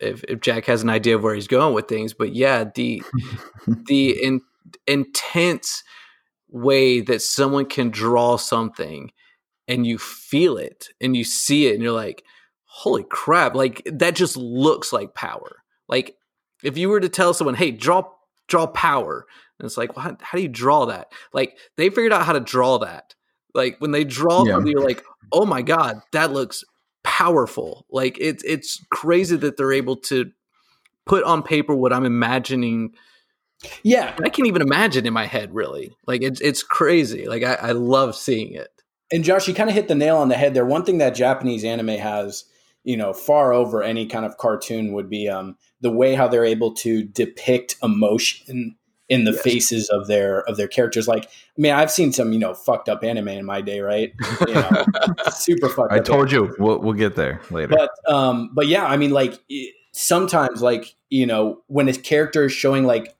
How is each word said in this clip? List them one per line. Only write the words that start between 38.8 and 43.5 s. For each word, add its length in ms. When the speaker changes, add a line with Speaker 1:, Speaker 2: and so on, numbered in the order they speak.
Speaker 3:
And 140
Josh, 240
you 60
kinda 180
hit 160
the 60
nail 240
on 100
the 80
head 160
there. 140
One 180
thing 140
that 160
Japanese 500
anime 320
has, 480
you 100
know, 200
far 400